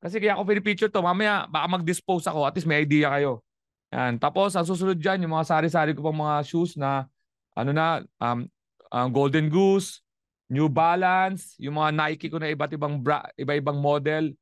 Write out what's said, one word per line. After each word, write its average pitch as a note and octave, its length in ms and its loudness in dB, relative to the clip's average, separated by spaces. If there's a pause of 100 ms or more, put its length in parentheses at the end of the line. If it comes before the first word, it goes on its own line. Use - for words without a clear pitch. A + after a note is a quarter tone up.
Kasi F3 160 -6
kaya G#3 160 2
ako F#3+ 160 -2
pinipicture G#3 400 2
to, G3+ 140 0
mamaya G3 420 2
baka D#3+ 320 -2
mag-dispose F3+ 480 -2
ako, D#3 220 0
at D3 100 -2
least D3+ 80 -4
may D3+ 160 2
idea D3 320 4
kayo. C#3 320 -2 (480)
Yan. B2 240 0
Tapos, F#3+ 400 0
ang E3+ 80 0
susunod F#3 320 0
dyan, F#3+ 300 0
yung D#3+ 100 -2
mga D#3+ 140 0
sari-sari D#3 420 2
ko D3 160 -2
pang D#3 80 -4
mga D3+ 300 0
shoes F3 260 -2
na, C#3 320 -2 (480)
ano B2+ 220 -2
na, D#3+ 260 0 (160)
um, A#2+ 300 -4 (420)
ang B2 240 -2
Golden C#3+ 320 2
Goose, F#3+ 560 2 (480)
New D3 220 2
Balance, F3+ 880 2
yung D3 160 -6
mga D#3 160 2
Nike D#3 400 -2
ko D#3+ 80 -4
na D#3 80 -4
iba't D3+ 240 -4
ibang D3 240 -4
bra-, C#3+ 400 -2
iba-ibang C#3+ 400 -2
model. D3 640 0